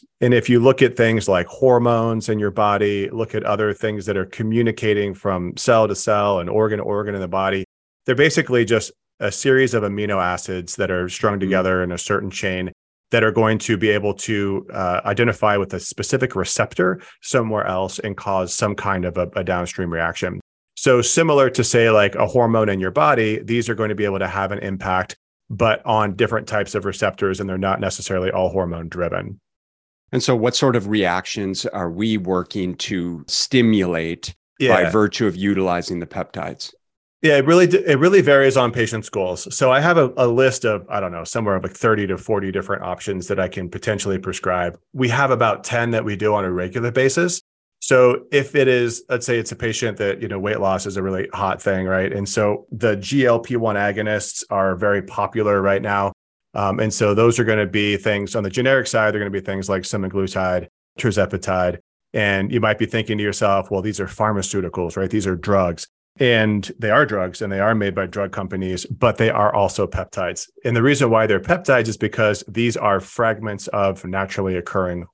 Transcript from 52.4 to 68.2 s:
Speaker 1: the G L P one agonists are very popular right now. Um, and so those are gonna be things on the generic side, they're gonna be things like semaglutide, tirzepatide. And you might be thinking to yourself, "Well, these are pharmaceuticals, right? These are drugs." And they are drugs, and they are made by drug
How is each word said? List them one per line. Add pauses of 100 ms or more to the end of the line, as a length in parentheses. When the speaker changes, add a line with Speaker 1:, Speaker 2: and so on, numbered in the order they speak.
Speaker 1:
the
G
L
P
one
agonists
are
very
popular
right
now. (420)
Um,
and
so
those
are
gonna
be
things
on
the
generic
side,
they're
gonna
be
things
like
semaglutide, (300)
tirzepatide. (360)
And
you
might
be
thinking
to
yourself,
"Well,
these
are
pharmaceuticals,
right?
These
are
drugs." (320)
And
they
are
drugs,
and
they
are
made
by
drug